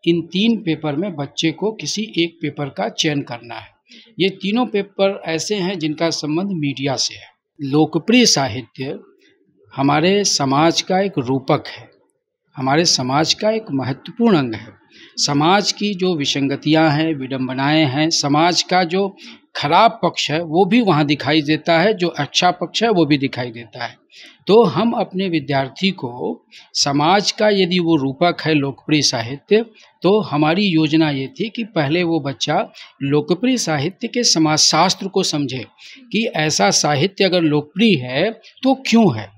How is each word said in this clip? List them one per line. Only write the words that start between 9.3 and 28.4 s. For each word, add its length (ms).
हमारे 480
समाज 580
का 180
एक 180
रूपक 480
है, 240
हमारे 280
समाज 500
का 160
एक 220
महत्वपूर्ण 680
अंग 160
है। 180
समाज 560
की 220
जो 200
विसंगतियां 800
हैं, 220
विडंबनाएं 720
हैं, 240
समाज 520
का 220
जो 320
खराब 460
पक्ष 280
है 120
वो 220
भी 160
वहाँ 260
दिखाई 360
देता 360
है, 160
जो 140
अच्छा 420
पक्ष 320
है 80
वो 160
भी 120
दिखाई 320
देता 340
है। 120
तो 180
हम 280
अपने 360
विद्यार्थी 640
को 540
समाज 580
का 180
यदि 300
वो 180
रूपक 440